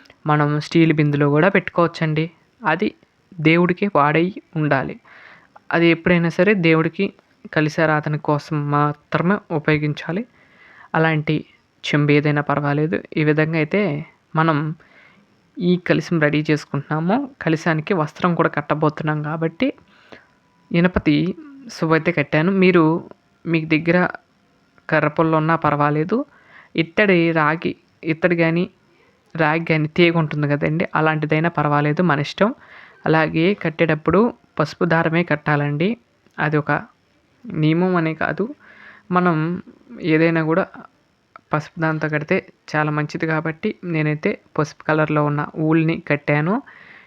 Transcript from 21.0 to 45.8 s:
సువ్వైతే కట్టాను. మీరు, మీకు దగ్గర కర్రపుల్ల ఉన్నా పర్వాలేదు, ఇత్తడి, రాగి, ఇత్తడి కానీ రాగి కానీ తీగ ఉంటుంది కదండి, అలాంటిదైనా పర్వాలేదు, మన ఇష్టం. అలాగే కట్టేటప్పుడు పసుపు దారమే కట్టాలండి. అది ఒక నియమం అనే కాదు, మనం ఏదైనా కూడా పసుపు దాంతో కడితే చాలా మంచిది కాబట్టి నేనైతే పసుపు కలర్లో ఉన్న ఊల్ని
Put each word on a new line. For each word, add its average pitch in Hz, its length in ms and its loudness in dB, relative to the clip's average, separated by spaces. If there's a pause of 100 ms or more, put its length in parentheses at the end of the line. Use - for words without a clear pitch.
సువ్వైతే 160 420 0
కట్టాను. 156 400 0
మీరు, 180 520 4 (400)
మీకు 165 220 -2
దగ్గర 165 420 2 (800)
కర్రపుల్ల 156 460 2
ఉన్నా 160 200 2
పర్వాలేదు, 151 680 0 (520)
ఇత్తడి, 170 560 2
రాగి, 160 440 0 (280)
ఇత్తడి 170 320 0
కానీ 165 340 0 (640)
రాగి 160 280 0
కానీ 156 240 0
తీగ 170 300 2
ఉంటుంది 147 300 -2
కదండి, 156 460 -2
అలాంటిదైనా 156 540 0
పర్వాలేదు, 147 540 0
మన 151 180 2
ఇష్టం. 208 340 -2 (520)
అలాగే 160 480 2
కట్టేటప్పుడు 165 800 0 (260)
పసుపు 156 240 -4
దారమే 165 380 2
కట్టాలండి. 151 720 -2 (420)
అది 151 180 0
ఒక 147 160 0 (720)
నియమం 175 500 0
అనే 160 180 -2
కాదు, 196 400 -4 (560)
మనం 175 520 0 (380)
ఏదైనా 160 420 2
కూడా 160 240 0 (840)
పసుపు 151 280 -6
దాంతో 156 280 -2
కడితే 156 380 -2 (300)
చాలా 151 140 0
మంచిది 151 360 -4
కాబట్టి 160 480 -4 (100)
నేనైతే 156 560 -2 (180)
పసుపు - 260 -4
కలర్లో 151 400 0
ఉన్న 147 220 -2 (100)
ఊల్ని 160 520 0